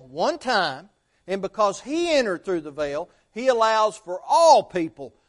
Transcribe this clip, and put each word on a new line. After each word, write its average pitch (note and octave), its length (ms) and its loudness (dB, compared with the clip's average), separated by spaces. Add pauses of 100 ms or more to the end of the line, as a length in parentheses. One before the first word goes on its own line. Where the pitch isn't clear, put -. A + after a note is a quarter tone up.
one A3 300 -4
time, F#3 500 -4 (380)
and F#3+ 140 -6
because G3 380 -2
he E4 320 -4
entered A3 320 -2
through F3+ 180 -4
the D3 100 -14
veil, D3 380 -8 (220)
he B3 160 -6
allows A3 480 2
for - 320 -12
all D4+ 360 6
people D#3+ 500 -8 (160)